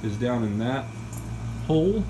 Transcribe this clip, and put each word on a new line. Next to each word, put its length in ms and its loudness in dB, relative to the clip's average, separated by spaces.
is 120 -2
down 280 2
in 160 0
that 240 0
hole 440 4